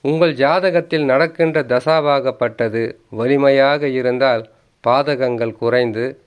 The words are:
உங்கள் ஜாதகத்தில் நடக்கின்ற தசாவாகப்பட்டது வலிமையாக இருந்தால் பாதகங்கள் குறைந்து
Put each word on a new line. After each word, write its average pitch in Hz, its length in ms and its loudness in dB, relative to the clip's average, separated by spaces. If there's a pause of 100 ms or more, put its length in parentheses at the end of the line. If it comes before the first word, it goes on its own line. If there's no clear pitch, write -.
உங்கள் 156 380 0
ஜாதகத்தில் 165 720 0
நடக்கின்ற 160 640 0
தசாவாகப்பட்டது 123 1080 0 (360)
வலிமையாக 139 680 2 (120)
இருந்தால் 123 440 0 (400)
பாதகங்கள் 123 800 -2
குறைந்து 117 420 0 (200)